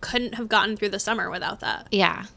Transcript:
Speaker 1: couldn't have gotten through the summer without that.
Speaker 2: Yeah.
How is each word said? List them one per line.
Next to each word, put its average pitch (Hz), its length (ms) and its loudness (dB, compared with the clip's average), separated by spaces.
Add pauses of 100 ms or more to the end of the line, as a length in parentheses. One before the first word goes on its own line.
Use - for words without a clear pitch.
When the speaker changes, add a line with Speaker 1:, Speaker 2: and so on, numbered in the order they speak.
Speaker 1:
couldn't 240 340 -2
have 233 140 -4
gotten 214 280 4
through 208 120 0
the 196 100 -2
summer 185 300 0
without 180 300 -4
that. - 320 -4
Speaker 2:
Yeah. 185 340 2 (120)